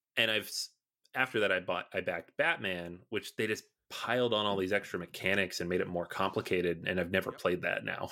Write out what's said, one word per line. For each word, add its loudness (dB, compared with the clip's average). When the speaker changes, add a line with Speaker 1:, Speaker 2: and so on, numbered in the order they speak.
Speaker 1:
And 4
I've 0
s-, -6
after 2
that, 4
I 4
bought, -2
I -2
backed -6
Batman, -2
which -4
they 0
just -2
piled 0
on 2
all 2
these 2
extra -2
mechanics 0
and -2
made 2
it 0
more -2
complicated. 0
And 2
I've 0
never 2
Speaker 2:
Yep. -12
Speaker 1:
played 2
that 0
now. -6